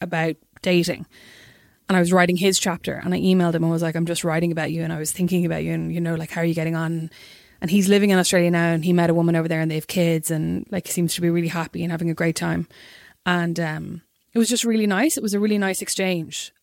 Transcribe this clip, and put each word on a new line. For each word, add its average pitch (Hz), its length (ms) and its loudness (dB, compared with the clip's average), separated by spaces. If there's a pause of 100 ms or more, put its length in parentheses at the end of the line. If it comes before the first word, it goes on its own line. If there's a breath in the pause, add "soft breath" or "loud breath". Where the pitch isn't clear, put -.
about 165 360 -4 (260)
dating. 175 440 2 (840 loud breath)
And 190 80 2
I 180 40 6
was 175 120 2
writing 180 240 6
his 185 220 2
chapter - 460 -4
and 180 100 0
I - 60 0
emailed 180 340 4
him 165 80 0
and 165 80 2
was 170 120 0
like, 160 120 -2
"I'm 165 120 -2
just 170 180 -4
writing 170 260 0
about 160 220 -4
you 165 100 -4
and 160 100 -4
I 151 60 -6
was 156 140 -6
thinking 175 340 0
about 160 160 -2
you 165 100 -4
and, 165 220 -4
you 170 60 -4
know, 165 140 -2
like, 160 160 -6
how 170 100 -6
are 170 40 0
you 165 100 0
getting 165 200 -2
on?" 160 360 -4 (500 loud breath)
And 156 100 -4
he's 190 180 4
living 202 220 4
in 185 80 4
Australia 175 320 4
now 170 220 2
and 160 120 -2
he 180 80 2
met 170 180 4
a 165 40 2
woman 170 220 4
over 165 120 0
there 160 120 -2
and 160 100 0
they 156 60 -4
have 156 100 -6
kids 165 440 0
and, 160 400 -2
like, 190 180 -6
seems 170 260 -2
to 175 60 -6
be 170 100 2
really 170 180 0
happy 170 340 -6
and 170 100 -4
having 165 180 -2
a 160 40 -4
great 165 220 0
time. 170 300 -2 (600 loud breath)
And, 170 340 0
um, 160 420 -8 (340)
it - 20 4
was 226 120 2
just 233 160 -2
really 220 200 2
nice. 208 300 2
It 277 60 -6
was 196 100 -2
a 202 80 0
really 214 160 2
nice 190 240 -2
exchange. 175 720 -4 (100)